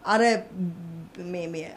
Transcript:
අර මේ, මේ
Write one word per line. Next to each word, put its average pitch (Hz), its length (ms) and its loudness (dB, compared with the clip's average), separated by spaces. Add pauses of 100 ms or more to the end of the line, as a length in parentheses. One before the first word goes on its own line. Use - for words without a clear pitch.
අර 220 180 6 (1080)
මේ, 175 160 -4
මේ 165 300 -6